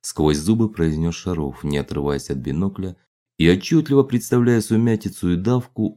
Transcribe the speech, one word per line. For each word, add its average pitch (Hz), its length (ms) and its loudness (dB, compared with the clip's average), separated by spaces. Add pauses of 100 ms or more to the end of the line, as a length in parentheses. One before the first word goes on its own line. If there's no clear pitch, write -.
сквозь 76 360 0
зубы 107 320 0
произнёс 82 460 -2
Шаров, 78 480 -6
не 71 160 -2
отрываясь 71 500 -4
от 69 80 -4
бинокля 90 600 -6 (420)
и 80 80 4
отчётливо 139 560 4
представляя 120 580 2
сумятицу 110 720 0
и - 20 2
давку 113 600 -2